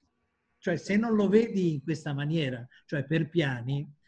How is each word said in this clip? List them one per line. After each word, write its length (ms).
cioè, 180
se 220
non 160
lo 140
vedi 460
in 80
questa 300
maniera, 540
cioè 220
per 240
piani, 600